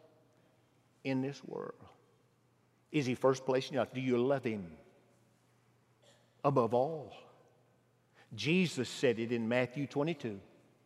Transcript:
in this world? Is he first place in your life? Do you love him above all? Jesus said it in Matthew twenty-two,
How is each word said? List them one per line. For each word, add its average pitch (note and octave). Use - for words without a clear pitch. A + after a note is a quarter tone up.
in C3
this C#3
world? -
Is D3+
he B2
first C3
place C3
in -
your B2
life? G#2
Do C3
you B2+
love B2+
him F#2+
above C3
all? C3+
Jesus C#3
said A#2
it A#2
in A2+
Matthew B2+
twenty-two, C#3+